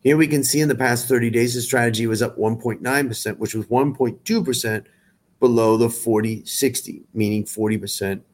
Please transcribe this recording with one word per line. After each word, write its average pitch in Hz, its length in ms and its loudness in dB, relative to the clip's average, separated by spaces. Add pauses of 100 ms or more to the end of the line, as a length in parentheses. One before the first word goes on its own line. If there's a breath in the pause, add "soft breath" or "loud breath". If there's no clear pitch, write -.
Here 143 160 4
we 156 100 4
can 151 160 0
see 139 180 0
in 156 80 2
the 139 60 2
past 120 340 0
thirty 120 220 2
days, 117 240 2
the 123 60 -4
strategy 117 460 0
was 110 160 0
up - 160 -4
one 113 180 0
point 117 260 -6
nine 135 260 0
percent, 110 320 -8
which 107 140 -6
was 110 140 -6
one 131 260 0
point 120 300 -4
two 220 200 0
percent 113 420 -4 (520 soft breath)
below 113 380 4
the 120 120 4
forty 113 560 -2
sixty, - 580 -4 (120)
meaning 107 320 0
forty 107 320 -2
percent 98 560 -6